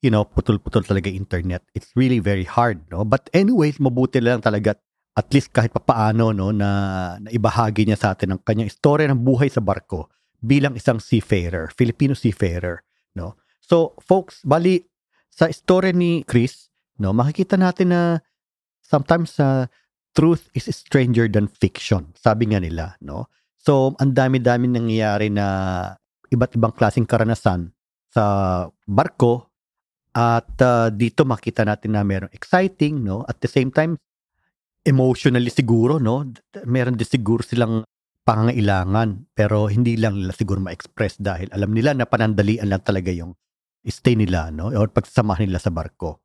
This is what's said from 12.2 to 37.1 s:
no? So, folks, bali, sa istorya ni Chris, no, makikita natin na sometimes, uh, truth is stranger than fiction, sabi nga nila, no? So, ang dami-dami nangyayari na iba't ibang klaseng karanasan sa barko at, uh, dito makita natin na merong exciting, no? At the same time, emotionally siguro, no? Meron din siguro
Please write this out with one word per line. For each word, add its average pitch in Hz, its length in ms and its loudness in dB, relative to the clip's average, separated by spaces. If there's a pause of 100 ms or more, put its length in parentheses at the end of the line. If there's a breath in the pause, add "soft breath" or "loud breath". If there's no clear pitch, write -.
no? 90 240 -12 (240)
So, 165 400 0
folks, 190 400 0
bali, 170 400 2 (480)
sa - 160 0
istorya 180 480 0
ni 170 320 0
Chris, - 400 -2 (320)
no, 98 160 -2
makikita 147 400 0
natin 180 400 2
na 170 240 0 (640)
sometimes, 165 560 0
uh, 135 320 2 (420)
truth 160 400 2
is - 160 -6
stranger 120 600 0
than 104 160 2
fiction, - 720 -2
sabi 110 320 2
nga 107 80 2
nila, 82 460 -6
no? 78 260 -12 (240)
So, 135 480 2
ang 135 160 2
dami-dami 123 480 2
nangyayari 110 640 0
na 101 160 0 (800)
iba't 120 320 -2
ibang 113 160 0
klaseng 110 320 0
karanasan 107 640 -2 (400)
sa 98 560 0 (220)
barko 120 640 0 (600)
at, 117 480 0
uh, 117 320 2
dito 113 320 0
makita 120 400 -2
natin 107 320 -2
na 104 80 0
merong 98 280 -4
exciting, 180 680 -2
no? 104 240 -6
At - 160 -10
the - 80 -2
same 131 240 0
time, 160 240 0 (880)
emotionally 127 640 2
siguro, 117 480 2
no? 131 320 -2 (400)
Meron 123 320 0
din 113 80 -4
siguro 117 320 0